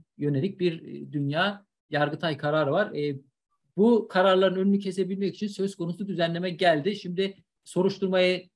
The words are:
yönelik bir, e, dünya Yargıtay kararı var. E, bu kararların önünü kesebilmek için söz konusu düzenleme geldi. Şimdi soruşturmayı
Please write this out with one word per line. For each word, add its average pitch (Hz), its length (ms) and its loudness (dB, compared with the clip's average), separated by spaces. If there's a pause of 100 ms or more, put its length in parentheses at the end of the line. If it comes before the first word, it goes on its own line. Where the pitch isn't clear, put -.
(180)
yönelik 147 420 -2
bir, 165 220 -2
e, 143 300 -14
dünya 151 520 -2 (260)
Yargıtay 147 460 -2
kararı 147 360 0
var. 165 220 0
E, 147 260 -4 (560)
bu 220 320 4
kararların 185 480 4
önünü 196 220 2
kesebilmek 190 560 -4
için 214 120 -6
söz 196 300 -6
konusu 175 320 -6
düzenleme 170 420 -2
geldi. 170 460 2
Şimdi 190 400 -6 (280)
soruşturmayı 185 920 0